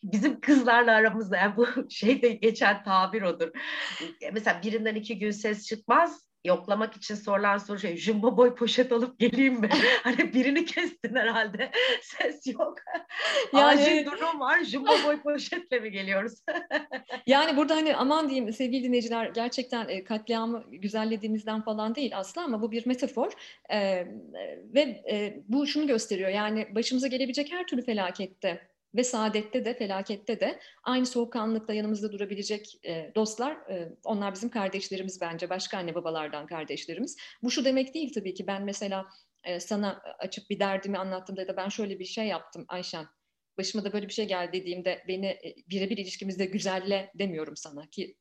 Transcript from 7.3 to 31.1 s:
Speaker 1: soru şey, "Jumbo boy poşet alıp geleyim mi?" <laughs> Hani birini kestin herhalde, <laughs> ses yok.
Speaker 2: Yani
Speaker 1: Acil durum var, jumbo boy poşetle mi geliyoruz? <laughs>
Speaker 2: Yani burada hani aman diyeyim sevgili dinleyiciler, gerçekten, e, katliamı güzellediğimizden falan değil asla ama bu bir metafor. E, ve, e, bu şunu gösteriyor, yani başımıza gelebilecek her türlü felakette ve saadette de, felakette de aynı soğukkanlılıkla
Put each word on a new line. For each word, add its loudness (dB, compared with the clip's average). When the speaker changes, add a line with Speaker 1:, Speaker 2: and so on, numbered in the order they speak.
Speaker 1:
soru -6
şey, -2
"Jumbo 2
boy 8
poşet 2
alıp -2
geleyim 4
mi?" 2
<laughs> 4
Hani 0
birini 4
kestin -4
herhalde, 0
<laughs> 0
ses -4
yok. -4
Speaker 2:
Yani 10
Speaker 1:
Acil 8
durum -2
var, 4
jumbo 2
boy 0
poşetle -2
mi -8
geliyoruz? -2
<laughs> -4
Speaker 2:
Yani 6
burada 4
hani 4
aman 2
diyeyim 0
sevgili -2
dinleyiciler, 0
gerçekten, -4
e, -6
katliamı -2
güzellediğimizden -2
falan -2
değil -4
asla -6
ama -2
bu -2
bir -4
metafor. 0
E, 0
ve, 8
e, -2
bu 2
şunu 0
gösteriyor, 0
yani 0
başımıza 0
gelebilecek -2
her -4
türlü -2
felakette -2
ve 4
saadette 0
de, -2
felakette -4
de 0
aynı 2
soğukkanlılıkla -2